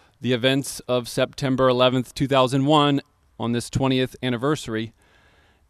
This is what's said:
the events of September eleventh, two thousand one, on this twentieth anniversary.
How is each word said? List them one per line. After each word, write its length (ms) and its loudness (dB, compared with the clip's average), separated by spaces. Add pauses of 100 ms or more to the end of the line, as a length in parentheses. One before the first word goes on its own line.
(220)
the 120 0
events 480 -2
of 280 -2
September 580 0
eleventh, 460 2
two 140 -2
thousand 400 2
one, 340 4 (380)
on 140 -4
this 180 -6
twentieth 500 -2
anniversary. 720 -4 (760)